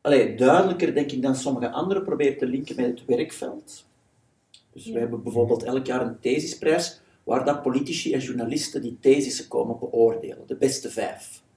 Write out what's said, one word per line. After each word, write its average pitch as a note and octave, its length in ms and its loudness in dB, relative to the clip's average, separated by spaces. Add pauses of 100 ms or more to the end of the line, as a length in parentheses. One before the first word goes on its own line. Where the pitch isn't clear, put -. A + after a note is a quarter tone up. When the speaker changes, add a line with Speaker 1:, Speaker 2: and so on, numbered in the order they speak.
Speaker 1:
allee, B2 360 4
duidelijker, D#3+ 580 4
denk C#3+ 180 0
ik, B2+ 100 -4
dan C3 140 2
sommige A#2+ 340 -4
anderen F#3+ 340 -2
proberen C#3 340 0
te C3 80 -2
linken C3 300 -6
met B2 100 0
het - 180 -4
werkveld. - 800 -6 (880)
Dus - 140 -20
we A3+ 60 -12
Speaker 2:
Ja. A#2 60 -2
Speaker 1:
hebben A#2 240 -4
bijvoorbeeld A#2 400 2
elk C3 240 -2
jaar B2+ 200 -2
een A2+ 140 -8
thesisprijs D#3 800 0 (240)
waar B2+ 200 0
dat D3 180 0
politici D3+ 500 -2
en C3+ 80 0
journalisten B2+ 600 -4
die A#2+ 180 -8
thesissen C3+ 480 2
komen - 300 -2
beoordelen, - 680 0
de C3 100 -8
beste - 340 0
vijf. - 520 -8 (140)